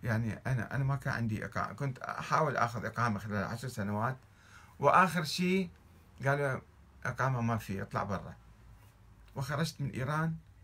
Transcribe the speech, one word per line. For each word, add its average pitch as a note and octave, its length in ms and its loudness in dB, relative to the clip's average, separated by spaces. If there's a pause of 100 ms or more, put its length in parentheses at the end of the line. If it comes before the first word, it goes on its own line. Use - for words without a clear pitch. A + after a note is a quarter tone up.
يعني، A2+ 440 0
أنا، B2 280 -2
أنا C#3 80 0
ما C#3 120 2
كان C3+ 180 -2
عندي A2+ 320 -2
إقامة، - 280 -4
كنت C3+ 260 -4
أحاول D#3 580 0
آخذ A2+ 280 0
إقامة A2+ 340 0
خلال G#2 240 -2
عشر G#2 240 -6
سنوات، G#2+ 500 -2 (640)
وآخر D#3+ 440 6
شيء F3+ 460 0 (560)
قالوا: C#3 340 2 (460)
"إقامة B2+ 360 0
ما A#2 160 2
في، G2+ 240 -4
اطلع G2+ 220 -2
برا". F2 300 -4 (1000)
وخرجت C#3 460 -2
من C#3 80 -2
إيران D#3 460 0 (280)